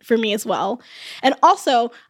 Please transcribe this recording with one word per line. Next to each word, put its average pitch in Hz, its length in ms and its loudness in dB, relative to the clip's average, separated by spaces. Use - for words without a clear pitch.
for 233 140 0
me 220 160 -2
as 214 140 -6
well. 202 340 -4
And 269 200 2
also, 269 500 2